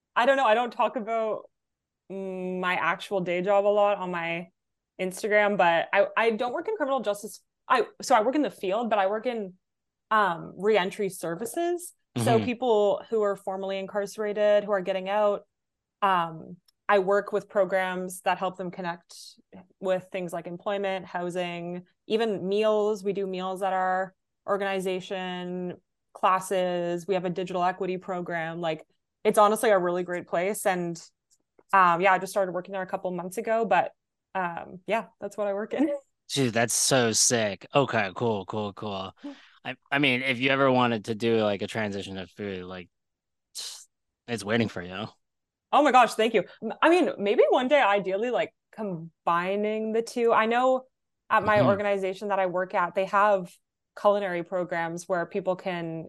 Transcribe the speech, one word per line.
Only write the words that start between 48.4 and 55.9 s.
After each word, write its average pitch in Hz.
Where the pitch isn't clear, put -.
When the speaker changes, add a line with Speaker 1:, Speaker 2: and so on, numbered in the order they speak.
Speaker 1:
combining 196
the 226
two. 233
I 220
know 254
at 180
my 214
Speaker 2:
Mm-hmm. -
Speaker 1:
organization 202
that 196
I 190
work 180
at, 175
they 190
have 196
culinary 202
programs 170
where 175
people 185
can 170